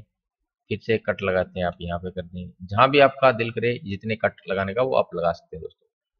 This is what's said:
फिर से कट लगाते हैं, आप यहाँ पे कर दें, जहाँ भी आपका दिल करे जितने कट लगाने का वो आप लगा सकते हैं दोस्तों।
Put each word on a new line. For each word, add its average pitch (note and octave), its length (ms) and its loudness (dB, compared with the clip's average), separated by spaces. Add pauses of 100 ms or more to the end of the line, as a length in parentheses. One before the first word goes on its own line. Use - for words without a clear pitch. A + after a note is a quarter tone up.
(680)
फिर G#2 100 -4
से A2+ 200 0
कट G2+ 220 -4
लगाते F#2 380 -2
हैं, F2+ 80 -2
आप E2+ 140 -6
यहाँ E2+ 180 -6
पे F2+ 120 -8
कर F2+ 120 -8
दें, F2+ 280 -12 (120)
जहाँ G#2 260 4
भी C#3+ 100 4
आपका C3+ 340 6
दिल A#2 180 -4
करे A#2 220 -2 (100)
जितने G2+ 320 -6
कट - 340 -2
लगाने G2 240 -2
का A#2 80 0
वो C3 140 0
आप A2+ 200 2
लगा E2+ 160 0
सकते - 260 -12
हैं E2 40 -14
दोस्तों। - 260 -18 (320)